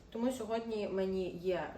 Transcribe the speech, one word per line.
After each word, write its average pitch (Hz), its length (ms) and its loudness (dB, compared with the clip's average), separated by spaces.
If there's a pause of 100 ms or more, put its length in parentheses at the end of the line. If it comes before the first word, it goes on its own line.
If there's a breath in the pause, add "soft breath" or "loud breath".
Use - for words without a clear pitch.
(100)
Тому 240 220 2
сьогодні 220 560 -2
мені 190 420 2
є 170 480 0